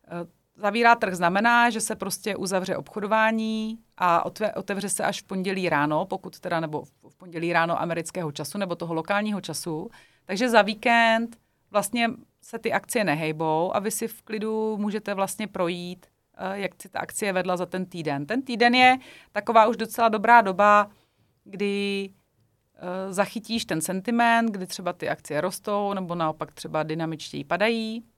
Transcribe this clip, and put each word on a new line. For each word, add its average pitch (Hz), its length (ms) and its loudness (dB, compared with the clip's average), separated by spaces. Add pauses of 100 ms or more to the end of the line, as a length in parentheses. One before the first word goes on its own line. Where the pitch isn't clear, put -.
Eh, 170 200 -10 (300)
zavírá 233 380 4
trh 196 200 0
znamená, 226 560 4
že 220 100 -4
se - 160 -4
prostě 208 400 -6
uzavře 185 400 -2
obchodování 220 1000 -2 (180)
a 170 300 4
otve-, 208 300 -4
otevře 202 320 -4
se - 160 -2
až - 160 -2
v - 40 -20
pondělí 185 440 -2
ráno, 151 360 2
pokud - 360 -10
teda, 175 200 -2
nebo 156 220 -6 (260)
v - 80 -20
pondělí 170 360 -6
ráno 170 300 2
amerického 165 500 -4
času 151 260 -8
nebo 180 160 -4
toho 165 200 -6
lokálního 202 460 -2
času. 165 500 -8 (340)
Takže 202 240 -2
za 220 140 8
víkend 226 760 2 (340)
vlastně 226 400 0 (320)
se - 160 -14
ty - 140 -4
akcie - 320 -2
nehejbou 160 720 0
a - 20 2
vy 208 120 -2
si 226 180 -6
v - 140 -16
klidu 220 540 -4
můžete 208 380 -4
vlastně 196 320 -4
projít, 175 600 -4 (280)
eh, 196 240 -8
jak 185 240 -8
si 190 60 -20
ta - 100 -8
akcie - 340 -4
vedla 185 240 0
za 175 100 -4
ten 185 200 -6
týden. 147 400 -4
Ten 247 160 -2
týden 240 320 2
je 254 240 8 (340)
taková 220 340 6
už 226 100 0
docela 226 320 0
dobrá 220 320 8
doba, 208 500 4 (540)
kdy, 98 680 -4 (640)
eh, 190 380 -8
zachytíš 208 520 -4
ten 160 160 -2
sentiment, 233 720 2
kdy 185 160 -8
třeba 175 260 -6
ty - 160 -6
akcie - 320 -4
rostou 202 520 -4
nebo 185 220 -6
naopak 160 380 -4
třeba 160 300 -4
dynamičtěji 160 600 -6
padají. 220 600 -2 (140)